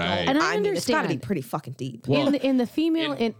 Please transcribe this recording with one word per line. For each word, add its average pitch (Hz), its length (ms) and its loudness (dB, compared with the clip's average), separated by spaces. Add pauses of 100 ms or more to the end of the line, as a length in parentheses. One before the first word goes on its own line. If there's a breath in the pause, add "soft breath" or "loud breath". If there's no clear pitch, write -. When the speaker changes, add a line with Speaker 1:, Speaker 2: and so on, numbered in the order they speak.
(200)
Speaker 1:
don't, 87 100 2
Speaker 2:
And 269 80 4
I 320 160 2
Speaker 1:
I 427 60 0
mean, 403 140 0
it's 269 120 -4
gotta 294 240 2
be - 60 0
Speaker 2:
understand. 123 80 -6
Speaker 1:
pretty 170 180 -4
fucking 131 320 -8
deep. - 340 -10
Speaker 3:
Well, 277 200 2
Speaker 2:
In 294 60 4
the, 262 140 0
in 262 100 4
the 240 100 2
female 320 440 0
Speaker 3:
in 233 280 -2